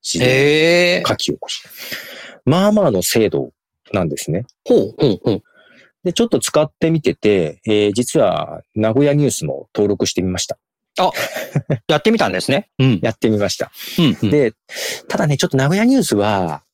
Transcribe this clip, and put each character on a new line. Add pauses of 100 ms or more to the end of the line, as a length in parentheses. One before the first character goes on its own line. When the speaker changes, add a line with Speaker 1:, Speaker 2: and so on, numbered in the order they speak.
Speaker 1:
自
動
Speaker 2:
へ
ー。
Speaker 1:
書
き
起
こ
し。 (800)
ま
あ
ま
あ
の
精
度 (400)
な
ん
で
す
ね。 (180)
Speaker 2:
ほ
う、
ほ
う、
ほ
う。 (600)
Speaker 1:
で、
ち
ょ
っ
と
使
っ
て
み
て
て、
え (160)
ー、
実
は (120)
名
古
屋
ニ
ュ
ー
ス
も
登
録
し
て
み
ま
し
た。 (400)
Speaker 2:
あ、 (380)
Speaker 1:
<laughs>
Speaker 2:
や
っ
て
み
た
ん
で
す
ね。 (120)
う
ん。
Speaker 1:
や
っ
て
み
ま
し
た。 (260)
Speaker 2:
う
ん、
う
ん。
Speaker 1:
で、 (520)
た
だ
ね、
ち
ょ
っ
と
名
古
屋
ニ
ュ
ー
ス
は